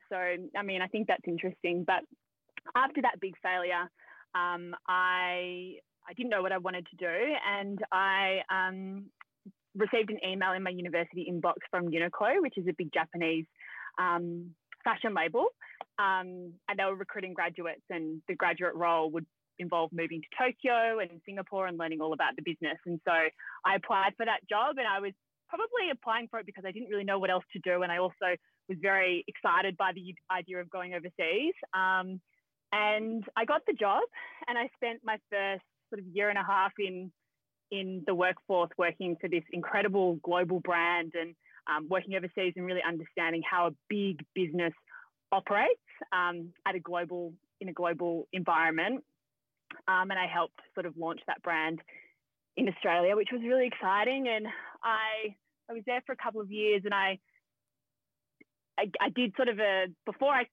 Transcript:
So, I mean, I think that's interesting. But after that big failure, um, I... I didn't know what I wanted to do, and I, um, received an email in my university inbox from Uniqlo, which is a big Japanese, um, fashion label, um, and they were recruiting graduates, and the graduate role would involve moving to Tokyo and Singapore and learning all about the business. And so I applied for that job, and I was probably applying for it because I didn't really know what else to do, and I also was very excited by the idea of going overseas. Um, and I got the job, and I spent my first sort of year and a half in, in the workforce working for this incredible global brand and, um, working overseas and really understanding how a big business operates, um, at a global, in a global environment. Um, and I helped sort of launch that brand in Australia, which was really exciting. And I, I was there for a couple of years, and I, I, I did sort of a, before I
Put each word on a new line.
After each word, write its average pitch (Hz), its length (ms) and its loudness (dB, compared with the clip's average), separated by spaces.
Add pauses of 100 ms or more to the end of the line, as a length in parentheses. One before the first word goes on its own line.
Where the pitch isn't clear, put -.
So, 190 80 -4
I 180 460 -2
mean, 190 200 -2
I 185 60 -2
think 214 200 -2
that's - 200 2
interesting. 175 560 -2
But 185 180 2 (720)
after 269 280 2
that 233 180 2
big 190 220 -4
failure, 180 480 0 (440)
um, 175 400 -2 (140)
I... 180 880 0 (320)
I 170 80 -12
didn't 247 140 -2
know 202 120 2
what 190 100 0
I 185 60 0
wanted 180 280 -4
to - 100 -20
do, 185 380 0 (100)
and 202 340 -2 (140)
I, 190 560 2
um, 190 580 -2 (680)
received 214 340 2
an 214 160 -4
email 185 260 0
in 185 120 -2
my 185 60 -2
university 175 600 -2
inbox 170 240 2 (160)
from 175 220 0
Uniqlo, 208 480 2
which 285 180 0
is 175 80 -2
a 180 100 2
big 160 160 -4
Japanese, 165 540 0 (520)
um, 175 520 0 (320)
fashion 220 320 0
label, 175 320 2 (520)
um, 185 540 0 (160)
and 202 100 -4
they 196 60 2
were 196 120 2
recruiting 185 380 -6
graduates, 170 560 -4
and 160 380 -4
the 185 60 -2
graduate 170 400 2
role 165 380 4
would 165 140 -4 (340)
involve 170 320 0
moving 165 300 -4
to - 60 -16 (160)
Tokyo 233 540 2
and 175 260 -6
Singapore 196 440 -4
and 170 100 -6
learning 160 220 -4
all 160 120 -2
about 151 240 0
the 165 60 -8
business. 160 440 -4
And 175 200 -4
so 180 60 4 (520)
I 190 120 4
applied 196 400 2
for 226 100 -4
that 220 220 0
job, 262 300 0
and 247 100 0
I 196 120 0
was 196 120 -4 (360)
probably 440 440 -2
applying 233 360 -2
for 226 120 -6
it 190 60 -10
because 196 200 -14
I 190 60 -8
didn't 220 160 -10
really 202 160 -2
know 196 160 2
what 190 100 2
else 185 220 2
to 190 80 -8
do, 180 220 2
and 175 100 0
I 175 60 0
also 180 360 0 (340)
was 185 120 -6
very 185 480 4
excited 190 480 2
by 190 160 0
the 185 220 -12 (180)
idea 180 280 -4
of 175 100 -8
going 180 240 -8
overseas. 180 600 -2 (200)
Um, 185 460 0 (520)
and 214 520 0 (120)
I 226 80 2
got 294 240 2
the 392 40 4
job, 214 300 2 (460)
and 240 100 0
I 240 180 0
spent 233 280 -4
my 220 140 -2 (120)
first 196 320 0 (280)
sort 208 100 -8
of 185 60 -12
year 202 220 0
and 202 100 2
a 185 60 0
half 190 340 4
in, 185 320 -4 (600)
in 190 340 -4
the 190 80 2
workforce 180 640 2
working 175 420 0
for 190 80 -4
this 170 140 0 (100)
incredible 185 720 2
global 180 380 2
brand 170 600 2
and, 170 140 -6 (340)
um, 156 200 0
working 190 260 0
overseas 180 420 -2
and 180 80 -4
really 180 220 -2
understanding 165 600 -2
how 175 180 4
a 165 40 2 (180)
big 196 360 0 (120)
business 170 360 2 (600)
operates, 208 480 2 (320)
um, 175 400 0 (140)
at 190 100 0
a 180 40 -4
global, 175 520 -4 (280)
in 190 80 -8
a 175 40 -8
global 170 600 0
environment. 170 680 2 (880)
Um, 190 240 4
and 185 60 -2
I 185 100 2
helped 165 300 0 (160)
sort 180 120 -4
of 156 100 -10
launch 165 300 -4
that - 160 -4
brand 160 380 0 (760)
in - 120 2
Australia, 180 480 4
which 202 160 2
was 240 100 -2
really 247 240 4
exciting. 233 640 0
And 220 180 0 (360)
I, 220 520 0 (340)
I 233 40 -10
was 233 140 -8
there 247 200 0
for 277 60 -4
a - 40 -8
couple 220 240 -4
of 196 120 -6
years, 214 320 4
and 208 100 -2
I, 190 240 2 (1600)
I, 202 60 2 (160)
I 226 100 2
did 247 260 0
sort 254 120 2
of 214 100 0
a, 190 280 2 (200)
before 269 260 2
I 240 200 2